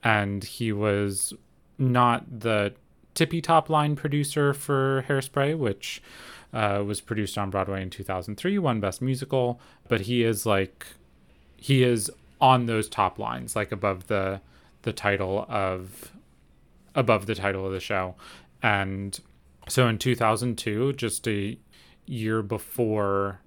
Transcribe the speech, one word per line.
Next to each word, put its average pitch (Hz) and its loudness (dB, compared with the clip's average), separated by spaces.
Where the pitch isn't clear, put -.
And 101 2
he 113 -4
was 101 0
not 123 2
the 107 0
tippy 165 0
top 160 4
line 151 2
producer 143 0
for 135 0
Hairspray, 139 0
which, - -4
uh, 101 0
was 104 -4
produced 104 -4
on 101 -2
Broadway 95 -2
in 92 -6
two 98 -12
thousand 95 -6
three, 202 -2
won 127 0
Best 98 -2
Musical, 127 0
but 110 2
he 120 2
is, 113 2
like, 98 0
he 135 4
is 120 2
on 127 6
those 110 0
top 98 0
lines, 117 -6
like, 104 -2
above 98 -2
the, 95 -2
the 113 -2
title 98 0
of, 95 -4
above 110 2
the 107 -2
title 95 -2
of 95 -4
the 95 -4
show. 92 -2
And 98 0
so 123 4
in 110 0
two 123 2
thousand 113 0
two, 123 -2
just 120 -4
a 104 -2
year 110 -2
before 101 -2